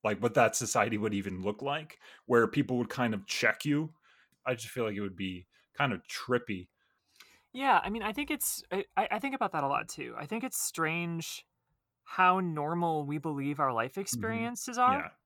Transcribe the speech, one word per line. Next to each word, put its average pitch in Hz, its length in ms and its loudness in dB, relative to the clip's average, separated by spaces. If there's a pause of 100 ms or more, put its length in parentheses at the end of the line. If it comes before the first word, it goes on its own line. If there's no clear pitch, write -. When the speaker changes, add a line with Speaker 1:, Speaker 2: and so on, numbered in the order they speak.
Speaker 1:
Like, 104 200 0
what 117 120 0
that 117 220 6
society 110 400 2
would 104 160 0
even 92 300 -4
look 104 180 -2
like, 147 380 -6 (260)
where 117 240 6
people 127 300 2
would 120 100 0
kind 120 240 0
of 101 140 -6
check - 400 2
you. 151 260 0 (540)
I 127 80 0
just 113 160 -10
feel 120 140 -2
like 104 120 -2
it 104 60 -4
would 95 140 -6
be 92 300 -6 (280)
kind 135 180 0
of 90 160 -4
trippy. 113 600 -4 (840)
Speaker 2:
Yeah, 254 320 4
I 190 60 -4
mean, 220 120 -4
I 208 120 -4
think 285 160 -4
it's, - 420 -2
I, 196 120 -2 (120)
I, 202 160 2
I 208 60 -2
think 269 160 -4
about 233 180 -2
that 151 100 -2
a 139 60 0
lot - 200 -2
too. 120 300 -10
I 143 80 -8
think 226 160 -6
it's - 180 -6
strange 165 840 -4 (600)
how 185 360 4
normal 160 640 0
we 147 140 -2
believe 143 420 -2
our 135 120 4
life 117 200 0
Speaker 1:
Mm-hmm. 196 80 -6
Speaker 2:
experiences 226 800 -4
are. 254 160 6
Speaker 1:
Yeah. - 140 -2 (180)